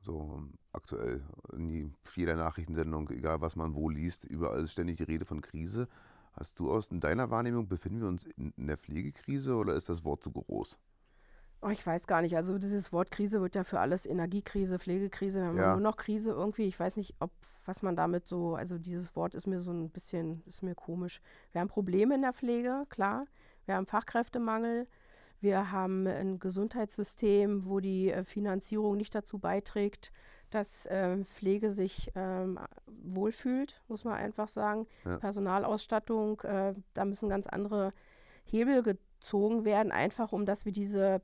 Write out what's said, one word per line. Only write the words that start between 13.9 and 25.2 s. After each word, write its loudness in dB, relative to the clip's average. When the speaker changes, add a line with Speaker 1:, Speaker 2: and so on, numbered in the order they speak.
Speaker 2:
Energiekrise, 0
Pflegekrise, -2
wir 2
haben 0
Speaker 1:
Ja. 6
Speaker 2:
nur 4
noch 4
Krise -2
irgendwie. 0
Ich -2
weiß -2
nicht, -8
ob, -2
was -6
man 0
damit 2
so, 0
also -4
dieses -6
Wort -2
ist -6
mir 0
so -4
ein -4
bisschen, -6
ist -14
mir -4
komisch. -6
Wir 0
haben 0
Probleme 4
in 2
der 2
Pflege, 0
klar. 0
Wir 0
haben 0
Fachkräftemangel. 0